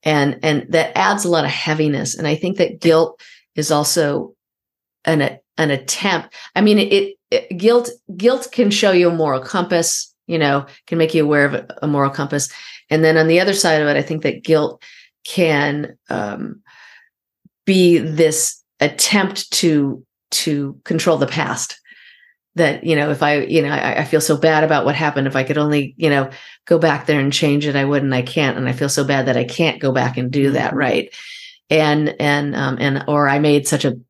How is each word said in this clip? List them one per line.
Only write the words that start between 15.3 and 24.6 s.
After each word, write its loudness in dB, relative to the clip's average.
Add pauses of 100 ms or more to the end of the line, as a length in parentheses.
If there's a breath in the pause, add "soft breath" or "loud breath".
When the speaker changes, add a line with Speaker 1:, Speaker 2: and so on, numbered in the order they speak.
Speaker 1:
um, -8 (1040 loud breath)
be 6
this 0 (180)
attempt 0
to, 0 (260)
to -4
control 0
the 0
past. -6 (760 soft breath)
That, 0
you 0
know, 0
if -2
I, 2
you 0
know, -2
I, -2
I -2
feel 0
so 0
bad 2